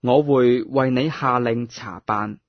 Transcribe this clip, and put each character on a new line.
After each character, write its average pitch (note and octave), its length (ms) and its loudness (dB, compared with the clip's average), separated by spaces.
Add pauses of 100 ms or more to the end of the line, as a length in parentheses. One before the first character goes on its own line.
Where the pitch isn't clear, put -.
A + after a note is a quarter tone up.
我 B2+ 220 4
會 B2+ 400 4
為 C3 260 0
你 B2+ 200 0
下 B2+ 300 -2
令 A#2+ 300 -2
查 F#2 320 -14
辦。 G#2+ 480 -6